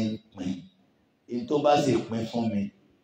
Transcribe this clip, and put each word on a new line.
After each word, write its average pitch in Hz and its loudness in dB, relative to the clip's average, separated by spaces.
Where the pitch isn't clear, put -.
í 110 -2
pín. 92 -6
Èyí 120 -4
tó 151 -2
bá 147 4
sì 135 2
pín 113 -2
fún 117 -2
mi, 104 0